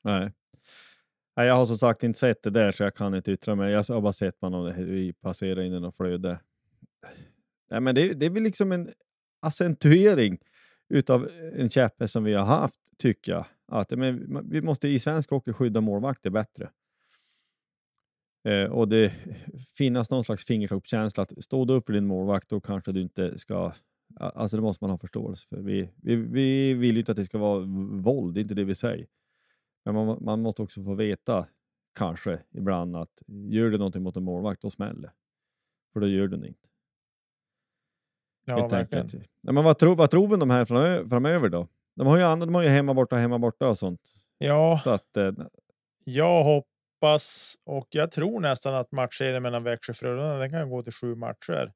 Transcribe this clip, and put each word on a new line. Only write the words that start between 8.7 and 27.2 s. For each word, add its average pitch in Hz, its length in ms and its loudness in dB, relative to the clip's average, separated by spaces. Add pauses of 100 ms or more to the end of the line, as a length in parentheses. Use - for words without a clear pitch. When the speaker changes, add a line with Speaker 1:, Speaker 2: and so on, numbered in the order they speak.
Speaker 1:
en 175 180 -4 (520)
accentuering 156 960 6 (500)
utav 131 400 4 (260)
en 123 160 -2
käppe 117 380 2
som 110 160 -2
vi 107 100 2
har 98 100 2
haft, 147 360 0 (180)
tycker 104 340 0
jag. 85 120 -4 (220)
Att, - 240 -4
men, 127 600 -4
vi 151 120 -2
måste 147 260 -2
i 139 100 2
svensk 151 320 -2
hockey 127 220 -2
skydda 113 280 0
målvakter 107 500 -2
bättre. 107 400 -6 (1800)
Eh, 101 220 2
och 117 180 0
det 107 240 6 (640)
finnas 123 340 0
någon 127 140 0
slags 107 220 -6
fingertoppskänsla 107 760 -2
att - 220 -8
stå 131 200 -2
du 127 100 2
upp 123 120 0
för 110 60 -4
din 104 140 0
målvakt, 95 420 -2
då 104 120 -4
kanske 98 320 -6
du 95 80 -2
inte 90 380 -6
ska, 92 340 -6 (480)
a-, - 140 -6
alltså 110 220 -4
det 110 60 -2
måste 104 220 -4
man 98 60 -4
ha 92 80 -4
förståelse 101 500 -10
för. 98 80 -12
Vi, 98 400 -6
vi, 117 200 -2
vi 135 580 0
vill 123 200 2
ju 113 40 2
inte 113 140 -2
att 98 40 -2
det 101 80 -4